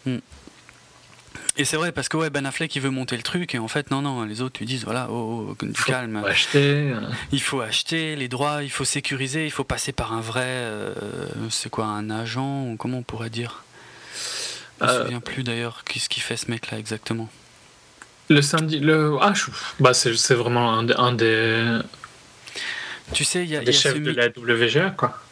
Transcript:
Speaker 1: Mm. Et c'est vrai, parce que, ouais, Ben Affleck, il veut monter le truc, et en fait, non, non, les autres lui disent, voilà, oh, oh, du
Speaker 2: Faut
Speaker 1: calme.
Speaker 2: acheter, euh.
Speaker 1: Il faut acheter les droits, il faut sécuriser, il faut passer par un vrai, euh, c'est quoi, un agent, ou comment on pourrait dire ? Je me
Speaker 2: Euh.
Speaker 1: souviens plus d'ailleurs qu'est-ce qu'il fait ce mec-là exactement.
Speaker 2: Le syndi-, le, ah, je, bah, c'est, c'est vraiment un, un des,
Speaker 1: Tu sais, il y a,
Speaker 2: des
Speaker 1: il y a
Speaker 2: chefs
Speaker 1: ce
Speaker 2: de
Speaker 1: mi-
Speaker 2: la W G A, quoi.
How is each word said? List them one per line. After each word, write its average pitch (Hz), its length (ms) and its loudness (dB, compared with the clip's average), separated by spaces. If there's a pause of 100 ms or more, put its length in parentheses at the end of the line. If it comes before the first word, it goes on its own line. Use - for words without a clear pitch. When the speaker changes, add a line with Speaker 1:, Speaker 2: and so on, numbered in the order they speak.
Speaker 1:
Mm. 127 140 0 (1400)
Et 147 80 2
c'est 147 140 0
vrai, 170 120 0
parce 151 200 -4
que, 160 80 0
ouais, 160 120 0
Ben 139 160 -2
Affleck, 151 300 -4
il 139 60 -2
veut 135 80 2
monter 131 260 -2
le 113 60 -8
truc, 175 320 -2
et 123 40 -2
en 113 80 -2
fait, 143 240 -4
non, 139 120 0
non, 135 220 -2
les 107 180 -6
autres 127 180 -6
lui 107 60 -4
disent, 123 180 -4
voilà, 120 260 -4
oh, 110 500 -4
oh, - 60 -4
du 107 80 -6
Speaker 2:
Faut - 160 0
Speaker 1:
calme. 123 260 -2
Speaker 2:
acheter, 143 760 2
euh. 113 80 -2 (320)
Speaker 1:
Il 139 100 0
faut 131 200 0
acheter 156 520 0
les 135 140 -4
droits, 143 340 0
il 139 80 -6
faut - 140 -2
sécuriser, 135 640 0
il 147 40 -2
faut 139 140 -4
passer 123 280 -2
par 113 200 -4
un 113 80 -2
vrai, 113 240 -2
euh, 110 500 -4 (540)
c'est - 220 -4
quoi, 110 160 -2
un 107 240 -2
agent, 127 560 -2
ou 120 100 -4
comment 127 220 -4
on 123 40 -6
pourrait 113 280 -6
dire ? 117 340 -8 (1160)
Je - 60 2
me 113 40 4
Speaker 2:
Euh. 123 140 2
Speaker 1:
souviens 120 160 -4
plus - 220 -6
d'ailleurs 117 420 -4
qu'est-ce - 240 -4
qu'il - 140 -2
fait 120 160 -4
ce - 120 -6
mec-là 113 280 -4
exactement. 110 500 -6 (1000)
Speaker 2:
Le 147 100 10
syndi-, 156 380 0
le, 151 420 4
ah, 202 140 6
je, - 100 2 (340)
bah, 131 140 8
c'est, 117 240 4
c'est - 180 4
vraiment 120 380 4
un, 113 160 2
un 123 240 4
des, 113 680 4 (1300)
Speaker 1:
Tu - 120 2
sais, 180 200 2
il 170 60 -6
y 156 60 0
a, 147 40 0
Speaker 2:
des - 120 -2
Speaker 1:
il - 20 6
y - 20 6
a - 40 6
Speaker 2:
chefs 143 140 4
Speaker 1:
ce 147 40 0
Speaker 2:
de 151 120 0
Speaker 1:
mi- 127 60 0
Speaker 2:
la 120 120 4
W 117 400 2
G 131 120 4
A, 190 100 2
quoi. - 280 -2 (140)